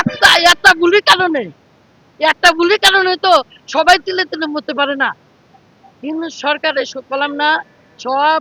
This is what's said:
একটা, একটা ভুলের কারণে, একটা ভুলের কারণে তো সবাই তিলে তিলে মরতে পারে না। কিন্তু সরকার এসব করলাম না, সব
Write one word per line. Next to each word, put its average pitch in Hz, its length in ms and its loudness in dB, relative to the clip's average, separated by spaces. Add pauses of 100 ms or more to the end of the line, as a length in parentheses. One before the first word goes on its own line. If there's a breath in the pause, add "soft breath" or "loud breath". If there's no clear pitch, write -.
একটা, 587 280 0 (240)
একটা 370 180 4 (100)
ভুলের 359 300 2
কারণে, 359 320 0 (760)
একটা 311 360 2
ভুলের 349 240 0
কারণে 381 320 2 (140)
তো 370 60 4 (360 soft breath)
সবাই 330 280 2 (100)
তিলে 370 180 -4
তিলে 311 240 -8
মরতে 294 260 -8
পারে 277 220 -4
না। 269 140 -2 (880)
কিন্তু 320 280 -8 (100)
সরকার 294 420 -4
এসব 262 300 -8
করলাম 277 320 -4
না, 302 100 0 (480)
সব 277 420 -2